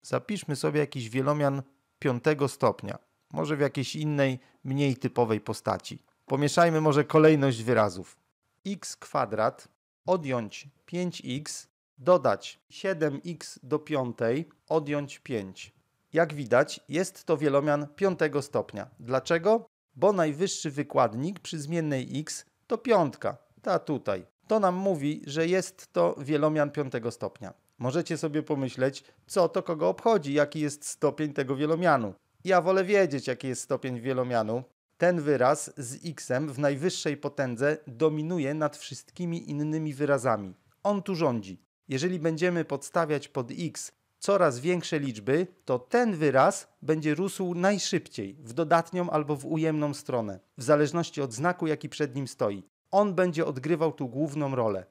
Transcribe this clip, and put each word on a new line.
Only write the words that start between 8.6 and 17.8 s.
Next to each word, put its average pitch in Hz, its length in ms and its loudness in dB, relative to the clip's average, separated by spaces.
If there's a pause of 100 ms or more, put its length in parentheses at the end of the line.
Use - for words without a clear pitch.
X - 300 -10
kwadrat 110 720 -2 (380)
odjąć 139 640 -2 (180)
pięć 175 400 -6
x, 135 420 -8 (300)
dodać 135 640 2 (100)
siedem 156 560 -2
x - 380 -12
do 143 160 -2
piątej, 131 720 -2 (200)
odjąć 147 500 -2
pięć. 98 540 -8 (400)
Jak 156 200 2
widać, 135 460 2 (100)
jest 170 340 -4
to 160 140 2
wielomian 147 580 2